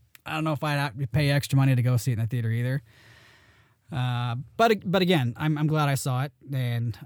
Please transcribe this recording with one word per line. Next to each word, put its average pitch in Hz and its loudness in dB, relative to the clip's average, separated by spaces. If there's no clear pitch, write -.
I 156 -8
don't 156 -4
know 156 -2
if 135 -6
I'd 151 0
have 143 -4
to 139 -6
pay 147 2
extra 139 2
money 135 4
to 123 2
go 123 2
see 131 0
it 113 0
in 107 -2
the 113 -2
theater 113 -4
either. 123 -2
Uh, 123 -4
but, 226 6
but 185 2
again, 151 2
I'm, 151 0
I'm 151 0
glad 151 2
I 139 2
saw 131 -2
it. 147 -6
And, 120 -4